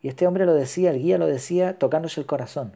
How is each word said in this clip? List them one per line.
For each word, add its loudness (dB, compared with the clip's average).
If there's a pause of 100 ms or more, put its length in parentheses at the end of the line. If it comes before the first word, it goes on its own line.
Y -6
este 0
hombre 2
lo 6
decía, 2
el -2
guía 2
lo 2
decía, 0
tocándose 0
el -8
corazón. -6